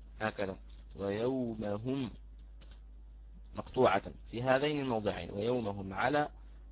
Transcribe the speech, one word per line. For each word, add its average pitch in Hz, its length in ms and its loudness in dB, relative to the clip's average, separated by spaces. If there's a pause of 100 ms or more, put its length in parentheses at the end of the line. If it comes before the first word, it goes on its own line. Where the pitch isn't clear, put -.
(200)
هكذا، 101 380 0 (380)
ويوم 110 680 0
هم 113 480 0 (1400)
مقطوعة 101 560 6 (200)
في 113 120 -2
هذين 139 360 4
الموضعين، 101 520 0
ويوم 113 360 2
هم 98 260 -4
على 143 360 4 (420)